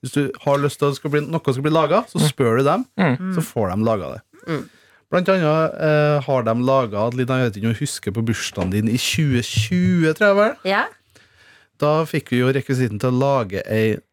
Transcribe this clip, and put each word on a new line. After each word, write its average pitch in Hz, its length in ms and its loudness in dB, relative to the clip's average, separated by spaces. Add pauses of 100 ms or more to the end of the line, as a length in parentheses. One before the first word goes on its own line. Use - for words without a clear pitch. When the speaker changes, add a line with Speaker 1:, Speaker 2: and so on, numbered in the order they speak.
Speaker 1:
hvis 131 120 -10
du 143 180 0 (140)
har 143 100 2
lyst 143 220 -2
til 143 100 2
at 139 60 -2
det - 80 -10
skal 151 80 -6
bli, 147 100 2
noe 147 320 -4
skal 127 100 -4
bli 151 80 0
laget, 160 380 2
så - 100 -8
Speaker 2:
Mm. 151 140 2
Speaker 1:
spør 117 240 2
du 135 80 2
dem, 185 220 2 (100)
Speaker 2:
Mm. 151 220 2
Speaker 3:
Mm. 185 160 -6
Speaker 1:
så 165 100 -2
får 107 320 -2
de 107 80 0
laget 95 300 -2
det. - 80 -16 (260)
Speaker 3:
Mm. 147 200 -6 (440)
Speaker 1:
Blant 180 160 0
annet, 160 540 2
eh, 151 400 2
har 131 200 0
de 113 120 0
laget 120 540 0
et 120 60 -4
lite, 123 140 -2
jeg 127 240 0
vet 104 80 -10
ikke 107 80 -2
om 117 60 2
du 147 100 -4
husker - 260 -6
på 113 140 -2
bursdagen 101 460 -2
din 107 180 0
i 117 80 0
tjue 131 480 0
tjue, 175 720 0
tror 202 180 4
jeg 196 40 4
vel? 214 280 2
Speaker 3:
Ja. 196 220 0 (920)
Speaker 1:
Da 151 280 2
fikk - 240 -6
vi 123 80 0
jo 123 120 2
rekvisitten 127 480 -2
til 127 140 0
å 123 80 0
lage 123 400 0 (100)
ei 110 280 2 (140)